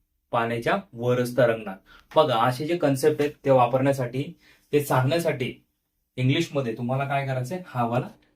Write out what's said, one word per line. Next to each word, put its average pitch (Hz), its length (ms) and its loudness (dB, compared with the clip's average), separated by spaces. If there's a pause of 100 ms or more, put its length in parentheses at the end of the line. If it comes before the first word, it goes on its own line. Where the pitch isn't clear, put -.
(300)
पाण्याच्या 117 460 0 (160)
वरच 123 440 -2
तरंगणार. 110 400 2 (400)
बघा, 131 260 4
असे 131 240 0
जे 170 100 -2
कन्सेप्ट 147 440 2
आहेत, 147 120 0 (120)
ते 139 60 2
वापरण्यासाठी, 131 840 2 (360)
ते 143 120 2
सांगण्यासाठी 135 800 0 (520)
इंग्लिशमध्ये 131 600 0
तुम्हाला 127 280 -4
काय 139 220 -4
करायचंय, 131 400 -6
हा 123 200 -4
वाला 117 220 -2 (280)